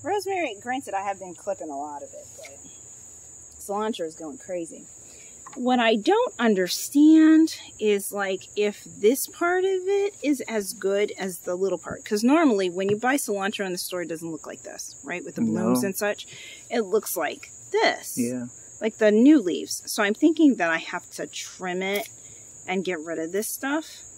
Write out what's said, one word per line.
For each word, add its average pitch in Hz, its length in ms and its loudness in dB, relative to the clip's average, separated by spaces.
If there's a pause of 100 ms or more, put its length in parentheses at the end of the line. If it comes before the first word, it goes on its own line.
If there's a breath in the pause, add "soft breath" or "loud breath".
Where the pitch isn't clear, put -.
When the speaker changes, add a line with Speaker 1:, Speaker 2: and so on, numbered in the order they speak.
Speaker 1:
Rosemary, 359 580 -2
granted, 247 320 -6
I 190 80 -2
have 196 180 -4
been 185 160 -12
clipping 175 340 -8
a 139 80 -8
lot 143 260 -10
of 135 100 -16
it, - 140 -20 (100)
but - 200 -18 (1000)
cilantro 208 460 -6
is 160 100 -12
going 147 220 -14
crazy. - 460 -10 (720 loud breath)
What 247 240 0
I 226 160 4
don't 381 440 2
understand 311 1160 6 (200 loud breath)
is, 202 360 0
like, 196 300 -4 (120)
if 208 300 -2
this 208 420 2
part 359 380 0
of 381 200 0
it 403 380 0
is 277 240 0
as 208 240 -4
good 196 480 0
as 190 200 -6
the 180 160 -4
little 185 220 0
part. - 280 -10
'Cause 214 180 -2
normally, 247 460 4
when 190 180 -2
you 208 80 2
buy 247 220 0
cilantro 196 480 -4
in 180 80 -4
the 180 40 -6
store, 180 260 -6
it 160 40 -8
doesn't 165 240 -8
look - 160 -12
like - 160 -12
this, - 400 -14
right? 180 220 -8
With 170 100 -12
the - 60 -4
blooms 110 400 0
Speaker 2:
No. 202 60 -2
Speaker 1:
and 196 100 -4
such. - 280 -4 (440 loud breath)
It 240 120 -2
looks 196 360 -2
like - 340 -6 (200)
this. - 460 0
Speaker 2:
Yeah. 123 280 -2 (340 loud breath)
Speaker 1:
Like 220 180 -4
the 214 140 4
new 262 300 8
leaves. 160 500 -6
So - 120 -2
I'm 202 100 2
thinking 302 420 4
that 175 140 0
I 165 80 0
have - 340 -8
to 160 160 -10
trim 185 560 -8
it 196 240 -2 (580 loud breath)
and 185 200 -2
get 180 160 -4
rid 160 180 -8
of 165 140 -6
this 202 160 -4
stuff 294 480 -6 (200)